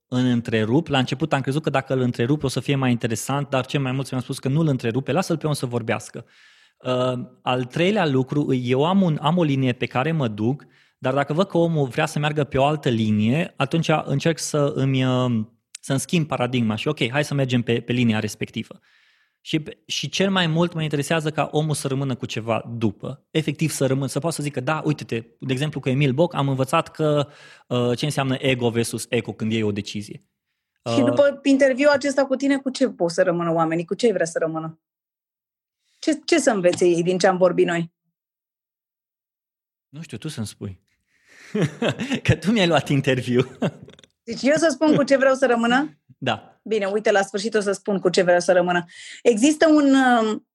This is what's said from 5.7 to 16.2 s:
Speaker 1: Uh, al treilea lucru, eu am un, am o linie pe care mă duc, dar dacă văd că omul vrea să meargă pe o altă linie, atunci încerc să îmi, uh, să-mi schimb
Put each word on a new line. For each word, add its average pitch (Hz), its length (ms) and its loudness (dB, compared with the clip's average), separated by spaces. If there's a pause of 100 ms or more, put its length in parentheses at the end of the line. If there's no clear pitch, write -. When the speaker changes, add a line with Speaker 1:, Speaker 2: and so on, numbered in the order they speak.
Speaker 1:
Uh, 127 340 -2 (300)
al 127 220 -2
treilea 180 420 0
lucru, 135 480 0
eu 127 300 0
am 190 180 2
un, 160 180 2
am 160 180 2
o 180 40 2
linie 135 300 2
pe 123 140 -4
care 135 260 -2
mă 143 160 0
duc, 107 360 -2 (340)
dar 131 160 -2
dacă 139 180 0
văd 185 160 2
că 170 100 0
omul 165 280 2
vrea 156 200 -2
să - 120 -4
meargă 151 260 0
pe 135 140 -2
o 135 60 6
altă 151 240 0
linie, 113 680 0
atunci 156 340 -2 (140)
încerc 151 340 -2
să 143 360 -2
îmi, 131 300 0
uh, 127 400 0 (360)
să-mi 135 200 -2
schimb 165 260 0